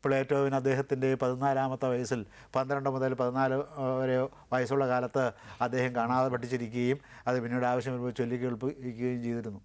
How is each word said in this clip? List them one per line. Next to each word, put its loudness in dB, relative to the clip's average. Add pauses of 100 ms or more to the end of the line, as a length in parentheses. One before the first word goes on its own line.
പ്ലേറ്റോവിന് 2
അദ്ദേഹത്തിൻ്റെ 2 (140)
പതിനാലാമത്തെ 0
വയസ്സിൽ, 0 (340)
പന്ത്രണ്ട് 0
മുതൽ 2
പതിനാല്, 2 (240)
ആ, -4 (160)
വരെ 2 (360)
വയസ്സുള്ള 2
കാലത്ത് 0 (400)
അദ്ദേഹം 0
കാണാതെ 2
പഠിച്ചിരിക്കുകയും -2 (280)
അത് 2
പിന്നീട് 0
ആവശ്യം -2
വരുമ്പോൾ -4
ചൊല്ലി 0
കേൾപ്പിക്കുകയും -4
ചെയ്തിരുന്നു. -4